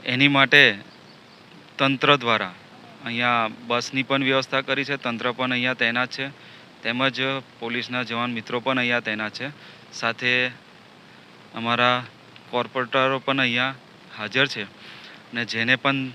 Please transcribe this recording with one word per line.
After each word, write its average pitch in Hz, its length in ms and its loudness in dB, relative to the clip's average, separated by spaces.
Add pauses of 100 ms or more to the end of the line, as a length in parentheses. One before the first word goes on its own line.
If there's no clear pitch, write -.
એની 127 240 2
માટે 135 500 6 (1000)
તંત્ર 139 380 4
દ્વારા 110 360 0 (520)
અહીંયા 117 460 0 (160)
બસની 120 360 -2
પણ 135 220 0
વ્યવસ્થા 135 360 0
કરી 135 240 -2
છે, 139 120 -4
તંત્ર 120 360 -4
પણ 127 200 -2
અહીંયા 123 220 0
તૈનાત 123 360 0
છે, 135 160 -6 (560)
તેમજ 123 380 0 (400)
પોલીસના 120 420 -4
જવાન 120 280 -4
મિત્રો 117 300 -4
પણ 131 180 0
અહીંયા 120 220 0
તૈનાત 107 320 -6
છે, 131 160 -8 (440)
સાથે 123 540 0 (1080)
અમારા 120 500 2 (460)
કોર્પોરેટરો 131 680 0
પણ 135 220 -2
અહીંયા 127 340 0 (440)
હાજર 113 280 0
છે. 110 200 -8 (680)
ને 120 100 -4
જેને 117 320 0
પણ 135 380 -2